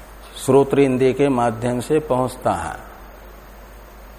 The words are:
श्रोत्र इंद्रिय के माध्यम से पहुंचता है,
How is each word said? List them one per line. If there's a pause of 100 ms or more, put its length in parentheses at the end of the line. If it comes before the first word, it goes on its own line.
(380)
श्रोत्र
इंद्रिय
के
माध्यम
से
पहुंचता
है, (1400)